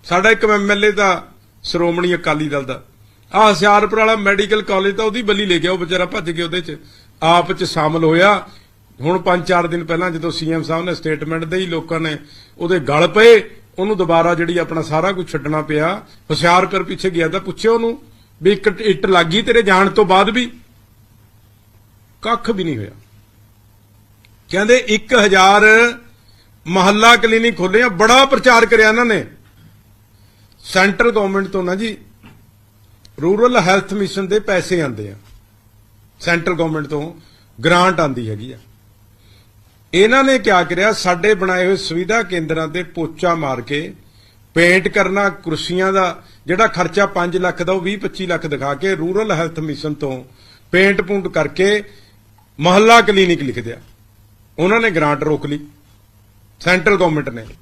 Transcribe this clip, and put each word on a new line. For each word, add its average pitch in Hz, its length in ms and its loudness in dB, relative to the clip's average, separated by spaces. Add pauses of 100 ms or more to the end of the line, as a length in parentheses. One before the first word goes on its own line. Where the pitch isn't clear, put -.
ਸਾਡਾ 190 260 2
ਇੱਕ 220 140 2
ਐਮ 208 260 0
ਐਲ 202 140 0
ਏ 214 80 2
ਦਾ 190 360 -2 (340)
ਸ਼੍ਰੋਮਣੀ 175 520 -2
ਅਕਾਲੀ 156 340 -4
ਦਲ 143 160 -4
ਦਾ, 123 200 -12 (500)
ਆ 214 160 4
ਹੁਸ਼ਿਆਰਪੁਰ 208 480 2
ਵਾਲਾ 220 180 2
ਮੈਡੀਕਲ 202 460 -2
ਕਾਲਜ 196 340 -2
ਤਾਂ 220 80 -4
ਉਹਦੀ 220 180 -4
ਬਲੀ 208 240 -2
ਲੈ 180 120 0
ਗਿਆ, 170 140 -2
ਉਹ 190 60 -4
ਵਿਚਾਰਾ 180 280 -4
ਭੱਜ 175 240 -8
ਕੇ 170 120 -6
ਉਹਦੇ 170 180 -6
'ਚ 160 160 -14 (460)
ਆਪ 170 300 2
'ਚ 185 120 -4
ਸ਼ਾਮਲ 165 400 -2
ਹੋਇਆ। 185 440 2 (520)
ਹੁਣ 165 180 -2
ਪੰਜ 175 300 -2
ਚਾਰ 175 180 0
ਦਿਨ 170 180 -6
ਪਹਿਲਾਂ 170 260 -4
ਜਦੋਂ 165 200 -6
ਸੀ 160 220 -6
ਐਮ 160 100 -4
ਸਾਹਿਬ 165 220 -6
ਨੇ 180 100 -6
ਸਟੇਟਮੈਂਟ 156 500 -6
ਦੇਈ, 185 220 -6
ਲੋਕਾਂ 165 340 -6
ਨੇ 156 160 -6 (420)
ਉਹਦੇ 175 220 -2
ਗਲ 147 280 2
ਪਏ, 214 420 6 (280)
ਉਹਨੂੰ 202 180 -2
ਦੁਬਾਰਾ 170 380 2
ਜਿਹੜੀ 170 240 -2
ਆਪਣਾ 160 240 -4
ਸਾਰਾ 160 300 -2
ਕੁਝ 180 160 -8
ਛੱਡਣਾ 151 340 -4
ਪਿਆ। 156 440 -4 (240)
ਹੁਸ਼ਿਆਰਪੁਰ 175 520 0
ਪਿੱਛੇ 190 280 -6
ਗਿਆ 165 180 -2
ਤਾਂ 180 120 -4
ਪੁੱਛਿਆ 190 300 -4
ਉਹਨੂੰ 233 320 -2 (400)
ਵੀ 185 100 4
ਇੱਕ 202 140 -2 (140)
ਇੱਟ 208 260 -2
ਲੱਗ 175 200 2
ਗਈ 185 160 -2
ਤੇਰੇ 233 200 2
ਜਾਣ 190 280 4
ਤੋਂ 214 140 2
ਬਾਅਦ 190 260 4
ਵੀ? 233 220 -4 (1700)
ਕੱਖ 226 280 -4
ਵੀ 190 140 -4
ਨਹੀਂ 156 120 -4
ਹੋਇਆ। 104 140 -10 (1600)
ਕਹਿੰਦੇ 214 260 2
ਇੱਕ 214 380 -2
ਹਜ਼ਾਰ 202 480 4 (1040)
ਮੁਹੱਲਾ 208 500 4
ਕਲੀਨਿਕ 226 400 0
ਖੋਲ੍ਹੇ 185 260 0
ਆ, 254 60 2
ਬੜਾ 220 360 4
ਪ੍ਰਚਾਰ 247 420 4
ਕਰਿਆ 220 220 4
ਇਹਨਾਂ 226 160 2
ਨੇ। 196 220 0 (1400)
ਸੈਂਟਰਲ 202 460 2
ਗੌਰਮੈਂਟ 196 360 -2
ਤੋਂ 185 160 -6
ਨਾ 180 120 -4
ਜੀ, 214 220 -8 (1300)
ਰੂਰਲ 214 340 2
ਹੈਲਥ 190 380 0
ਮਿਸ਼ਨ 196 320 -4
ਦੇ 208 140 0
ਪੈਸੇ 185 400 -2
ਆਉਂਦੇ 110 320 -6
ਆ, 104 40 -20 (1040)
ਸੈਂਟਰਲ 170 340 -2
ਗੌਰਮੈਂਟ 156 320 -4
ਤੋਂ 151 280 -8 (480)
ਗ੍ਰਾਂਟ 175 380 2
ਆਉਂਦੀ 123 300 -2
ਹੈਗੀ 110 220 -12
ਆ। 120 60 -20 (1400)
ਇਹਨਾਂ 220 300 4
ਨੇ 262 140 2
ਕਿਆ 196 240 2
ਕਰਿਆ, 180 300 0
ਸਾਡੇ 185 420 0
ਬਣਾਏ 185 320 -2
ਹੋਏ 190 100 0
ਸੁਵਿਧਾ 180 460 -4
ਕੇਂਦਰਾਂ 160 460 -6
ਤੇ 170 140 -8
ਪੋਚਾ 170 520 -4
ਮਾਰ 139 260 -4
ਕੇ 147 340 -8 (600)
ਪੇਂਟ 175 340 4
ਕਰਨਾ, 196 400 0
ਕੁਰਸੀਆਂ 185 640 -4
ਦਾ 185 300 -2 (240)
ਜਿਹੜਾ 180 200 0
ਖਰਚਾ 180 400 0
ਪੰਜ 180 300 -4
ਲੱਖ 180 260 -4
ਦਾ, 175 100 -2
ਉਹ 190 80 -2
ਵੀਹ 196 180 -6
ਪੱਚੀ 190 280 -8
ਲੱਖ 170 200 -4
ਦਿਖਾ 139 280 -4
ਕੇ 185 200 -4
ਰੂਰਲ 185 380 -4
ਹੈਲਥ 160 280 -4
ਮਿਸ਼ਨ 151 340 -8
ਤੋਂ 131 300 -8 (480)
ਪੇਂਟ 190 280 2
ਪੂੰਟ 190 280 -4
ਕਰਕੇ 185 560 -2 (760)
ਮੁਹੱਲਾ 208 400 6
ਕਲੀਨਿਕ 190 420 2
ਲਿਖ 123 160 -6
ਦਿਆ। 117 220 -12 (800)
ਉਹਨਾਂ 196 220 2
ਨੇ 226 100 0
ਗ੍ਰਾਂਟ 151 320 0
ਰੋਕ 151 240 -2
ਲਈ 147 120 -6 (1040)
ਸੈਂਟਰਲ 185 360 2
ਗੌਰਮੈਂਟ 156 320 0
ਨੇ। 117 180 -12 (160)